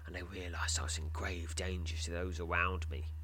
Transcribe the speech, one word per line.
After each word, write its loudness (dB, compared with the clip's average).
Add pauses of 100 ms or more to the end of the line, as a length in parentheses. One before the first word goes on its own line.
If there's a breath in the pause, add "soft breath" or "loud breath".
and -6
I -2
realised 0
I 2
was 0
in -2
grave -2
danger 0
to -2
those 0
around 4
me. -2 (180)